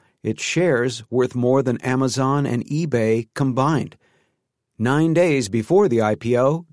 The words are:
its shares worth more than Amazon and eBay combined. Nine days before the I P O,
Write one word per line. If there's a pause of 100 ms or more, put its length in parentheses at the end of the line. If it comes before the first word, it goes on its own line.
(240)
its
shares
worth
more
than
Amazon
and
eBay
combined. (840)
Nine
days
before
the
I
P
O,